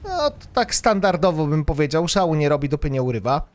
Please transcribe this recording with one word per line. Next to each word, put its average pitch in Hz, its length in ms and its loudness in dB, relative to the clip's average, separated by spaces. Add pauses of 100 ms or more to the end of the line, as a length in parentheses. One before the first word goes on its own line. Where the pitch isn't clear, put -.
No, 349 260 -2
to - 240 -20
tak - 200 0
standardowo 180 720 2
bym 151 180 0
powiedział, 156 440 0
szału 175 260 2
nie 151 140 2
robi, 143 200 0
dupy 147 220 -2
nie 135 120 -2
urywa. 127 520 -2